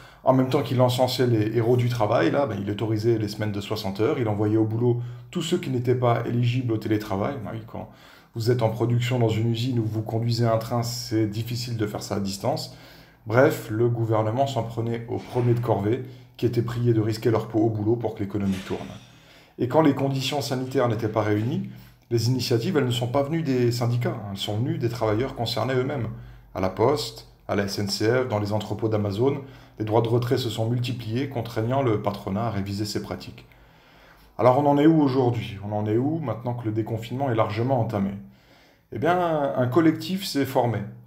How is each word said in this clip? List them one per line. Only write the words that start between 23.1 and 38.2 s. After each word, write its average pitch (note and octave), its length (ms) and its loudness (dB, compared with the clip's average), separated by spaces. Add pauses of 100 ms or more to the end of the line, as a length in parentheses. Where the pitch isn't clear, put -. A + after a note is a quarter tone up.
venues D#3+ 220 -2
des B2 260 4
syndicats, A#2+ 380 0
hein, G#2 240 -6
elles F#2+ 60 -8
sont G#2 180 -4
venues C#3+ 200 0
des - 120 0
travailleurs A2+ 480 0
concernés A#2 380 -2
eux-mêmes. B2+ 340 -2 (440)
À F#2 80 -6
la F#2 100 2
Poste, - 580 0 (180)
à G#2 80 -2
la G2+ 120 2
S G2 120 -6
N G2+ 100 -2
C G#2+ 200 0
F, B2 200 2
dans G#2 120 0
les G2+ 120 -2
entrepôts G#2+ 360 -2
d'Amazon, G#2+ 540 0 (360)
les G#2+ 60 -2
droits G#2+ 180 4
de A2+ 60 0
retrait B2 280 2
se A#2 140 -2
sont A2 180 -2
multipliés, A#2+ 600 -2
contraignant A#2 540 -2
le G#2+ 200 0
patronat G2+ 440 -4
à A2+ 40 -4
réviser G2 340 -4
ses G2+ 160 -6
pratiques. - 460 -12 (880)
Alors B2 220 6
on D3 80 4
en C#3+ 100 6
est D3 120 8
où D#3+ 120 8
aujourd'hui ? B2 640 2
On G#2 80 -6
en G#2+ 140 -2
est G#2+ 120 2
où D3+ 200 0
maintenant A#2+ 360 -4
que A#2 100 -8
le A2 80 -2
déconfinement A#2+ 580 -4
est A2 60 0
largement A2 420 2
entamé ? G2+ 320 0 (800)